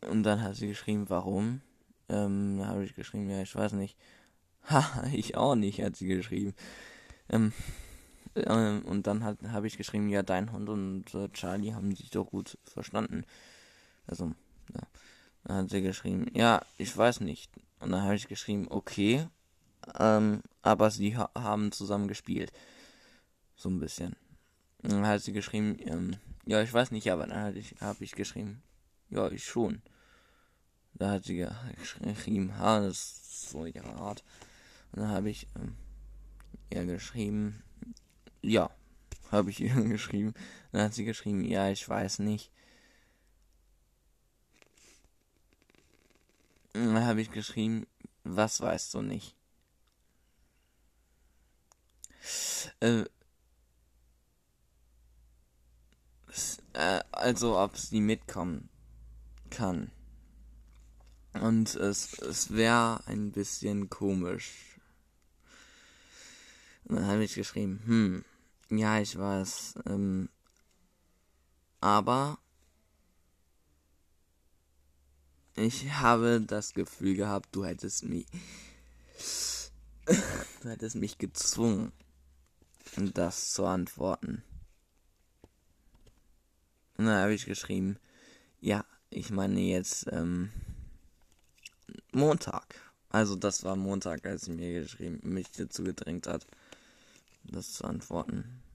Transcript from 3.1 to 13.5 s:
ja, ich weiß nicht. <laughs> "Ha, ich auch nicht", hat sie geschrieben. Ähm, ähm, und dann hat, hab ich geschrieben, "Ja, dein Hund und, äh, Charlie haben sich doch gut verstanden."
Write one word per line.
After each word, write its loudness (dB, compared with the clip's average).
ja, -4
ich -8
weiß 0
nicht. -4
<laughs> -18
"Ha, 4
ich -2
auch 4
nicht", 2
hat -2
sie -6
geschrieben. 0
Ähm, 4
ähm, 4
und 0
dann 0
hat, -4
hab -2
ich -4
geschrieben, 0
"Ja, 4
dein 0
Hund -6
und, -4
äh, -2
Charlie -4
haben -2
sich -16
doch 0
gut -6
verstanden." -4